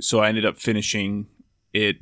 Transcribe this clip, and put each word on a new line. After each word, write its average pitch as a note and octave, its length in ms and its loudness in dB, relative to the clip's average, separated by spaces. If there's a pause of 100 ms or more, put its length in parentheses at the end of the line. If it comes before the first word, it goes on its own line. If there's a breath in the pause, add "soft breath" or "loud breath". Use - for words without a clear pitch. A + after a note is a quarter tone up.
So A2+ 200 2
I G#2+ 80 4
ended A2 180 0
up - 120 0
finishing G#2 680 -2 (480)
it G#2 280 0